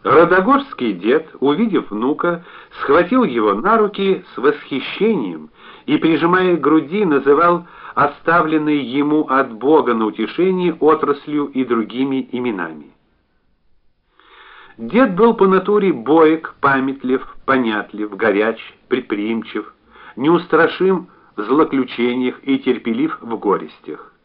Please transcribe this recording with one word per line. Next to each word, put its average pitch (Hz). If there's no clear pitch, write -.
Родогорский 175
дед, 117
увидев 156
внука, 147
схватил 175
его 110
на 202
руки 196
с -
восхищением 131
и, 143
прижимая 170
к 147
груди, 156
называл 170
оставленные 156
ему 143
от 131
Бога 123
на 110
утешение 175
отраслью 147
и 131
другими 123
именами. 92
Дед 180
был 226
по 196
натуре 190
боек, 156
памятлив, 135
понятлив, 107
горяч, 107
предприимчив, 113
неустрашим 170
в 104
злоключениях 127
и 135
терпелив 123
в 113
горестях. 82